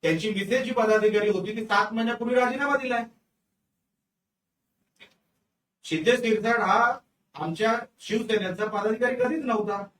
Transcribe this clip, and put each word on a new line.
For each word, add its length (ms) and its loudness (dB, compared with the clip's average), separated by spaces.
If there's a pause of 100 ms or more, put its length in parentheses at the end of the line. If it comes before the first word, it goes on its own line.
त्यांची 280 0
मिसेस 340 -2
जी 80 -6
पदाधिकारी 580 4
होती 260 -2
ती 80 -6
सात 280 0
महिन्यापूर्वी 420 -2
राजीनामा 420 2
दिलाय. 280 -2 (2750)
शिंदे 320 2
शिरसाट 440 0
हा 380 2 (360)
आमच्या 440 -2 (200)
शिवसेनेचा 680 -2
पदाधिकारी 480 0
कधीच 280 0
नव्हता. 380 -2 (180)